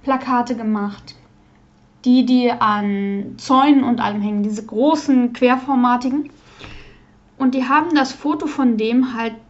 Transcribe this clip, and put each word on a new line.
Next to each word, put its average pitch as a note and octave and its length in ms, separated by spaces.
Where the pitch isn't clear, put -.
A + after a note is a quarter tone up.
Plakate B3+ 520
gemacht, G#3 600
die, B3 200
die B3 260
an G3+ 840
Zäunen C4+ 460
und A#3+ 160
allem G#3 220
hängen, G#3 220
diese G#3+ 220
großen B3+ 680
querformatigen. B3+ 960
Und C4 180
die B3+ 120
haben D#4 280
das C4 160
Foto D4+ 360
von B3 300
dem A#3 380
halt A3+ 200